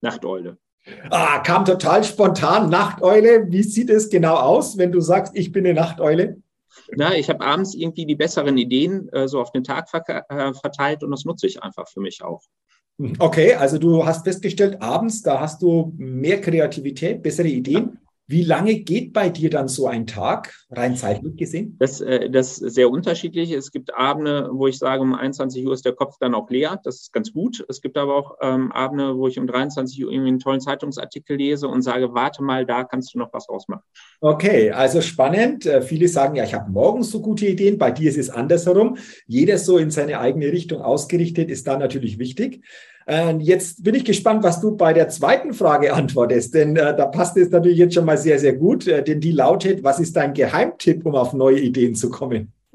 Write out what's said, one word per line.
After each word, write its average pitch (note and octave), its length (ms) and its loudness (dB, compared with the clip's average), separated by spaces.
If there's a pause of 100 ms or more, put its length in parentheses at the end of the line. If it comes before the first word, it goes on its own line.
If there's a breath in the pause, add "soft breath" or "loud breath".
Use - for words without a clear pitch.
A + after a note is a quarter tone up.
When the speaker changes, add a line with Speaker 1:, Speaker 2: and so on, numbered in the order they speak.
Speaker 1:
Nachteule. F#2 560 -8 (520 loud breath)
Speaker 2:
Ah, D#3 300 2
kam F#3+ 260 2
total F#3 380 4
spontan, F#3 680 2
Nachteule. G#3 800 6
Wie F#3+ 140 2
sieht A3+ 260 -2
es G#3+ 200 4
genau E3 260 4
aus, E3 420 2
wenn F3+ 140 2
du F3 80 2
sagst, E3 360 0
ich F3+ 180 -4
bin F#3 120 0
eine F3 80 4
Nachteule? E3 680 0 (540 soft breath)
Speaker 1:
Na, E3 220 0
ich C#3+ 120 -2
habe - 140 -4
abends F3+ 300 0
irgendwie D#3+ 320 -8
die D3 100 -2
besseren D3 420 0
Ideen, D3 560 0
äh, C3+ 140 -2
so C3+ 120 -4
auf A#2+ 120 -6
den B2+ 120 -4
Tag D#3 260 -8
ver-, - 400 -8
äh, C#3 240 -4
verteilt C#3+ 480 -4
und C#3+ 100 -8
das C#3+ 120 -8
nutze D#3 240 -4
ich F#2+ 160 -10
einfach G2 240 -14
für - 140 -12
mich F#2 200 -10
auch. E2+ 200 -12 (800)
Speaker 2:
Okay, D#3+ 360 4
also C#3 220 0
du D#3+ 280 4
hast D#3+ 180 -2
festgestellt, G3 580 -2
abends, G#3+ 400 -2
da C#3 200 0
hast D3+ 200 -8
du E3 360 2
mehr C3+ 420 -2
Kreativität, D#3 840 -2
bessere D#3+ 280 -2
Ideen. C3+ 340 0
Speaker 1:
Ja. - 160 -10 (280)
Speaker 2:
Wie D#3+ 140 2
lange E3+ 380 0
geht A3 340 -4
bei G3 160 0
dir D#3 220 -2
dann C#3 160 -2
so C3 180 -4
ein A#2 220 -4
Tag, A#2+ 440 -6 (200)
rein B2 240 -2
zeitlich B2 420 -6
gesehen? - 400 -8
Speaker 1:
Das, C3 240 -2
äh, B2+ 260 -2
das B2+ 300 0
ist A#2 160 -8
sehr B2 160 6
unterschiedlich. E3+ 640 -4
Es C3+ 200 -8
gibt C3 240 -12
Abende, C#3+ 560 -2
wo C3 140 -2
ich C3 140 -2
sage, C3+ 240 -2
um C3 100 0
einundzwanzig C3 500 -6
Uhr C3+ 100 -2
ist C3 120 -6
der B2 80 0
Kopf C#3 260 -6
dann B2+ 140 -2
auch A2 160 -4
leer. D3+ 340 -2
Das - 180 -10
ist - 120 -14
ganz A2 180 -6
gut. A3+ 380 -6
Es C3 120 -14
gibt C#3 180 -8
aber C#3 160 -2
auch, C#3+ 260 -6
ähm, C3 300 -2
Abende, C3+ 440 -4
wo C3 120 -2
ich C3 100 -4
um C3 80 -4
dreiundzwanzig C3 580 -6
Uhr - 80 -8
irgendwie C3+ 180 -2
einen B2+ 100 0
tollen C3+ 200 -2
Zeitungsartikel C#3 800 -8
lese C#3+ 300 -2
und B2+ 160 0
sage, B2 320 -2
„Warte C#3 260 -2
mal, C3 240 -2
da B2+ 180 -2
kannst B2+ 300 -8
du B2 60 -6
noch A#2 120 -8
was - 160 -12
rausmachen.“ - 360 -12 (380 soft breath)
Speaker 2:
Okay, D3+ 500 4
also C3+ 300 2
spannend. F#3+ 640 0
Äh, C#3 160 4
viele E3 240 2
sagen, D3 280 0
„Ja, A#2 100 -2
ich A#2 100 -6
habe G2+ 160 -6
morgens G#3+ 400 2
so G#3+ 100 -6
gute G#3 240 -2
Ideen.“ G3 320 2
Bei B2 140 2
dir D3+ 180 0
ist D3 80 -2
es B2+ 140 -4
andersherum. F3 680 2 (300 loud breath)
Jeder D3+ 260 2
ist E3 140 -2
so F3+ 100 6
in D#3 140 0
seine D3 280 -2
eigene C#3 320 -2
Richtung - 300 -4
ausgerichtet, D#3 720 -2
ist - 160 -10
da C3+ 100 0
natürlich C3 400 -4
wichtig. C3 480 -8 (420 loud breath)
Äh, D#3+ 300 0
jetzt E3+ 460 0
bin G#3 100 2
ich C4+ 100 0
gespannt, A3 400 2
was E3+ 180 2
du G#3+ 140 0
bei E3 160 4
der D#3+ 180 4
zweiten B3 440 0
Frage D3 400 2
antwortest, B2+ 600 0
denn, D3+ 200 4
äh, D3 220 2
da C#3+ 80 4
passt E3+ 320 0
es F3 140 6
natürlich E3+ 260 6
jetzt F3 160 6
schon E3+ 100 4
mal D3+ 140 2
sehr, D3 220 2
sehr C3+ 140 4
gut, F3 340 0
äh, D3 160 2
denn D3+ 180 -2
die E3+ 100 0
lautet, E3+ 520 2
„Was C#3 160 2
ist E3+ 160 -2
dein C#3+ 180 0
Geheimtipp, E3 720 0
um D3+ 80 0
auf B2+ 200 0
neue C3+ 260 4
Ideen B2 340 2
zu A#2+ 160 -4
kommen?“ B2 420 -6 (240)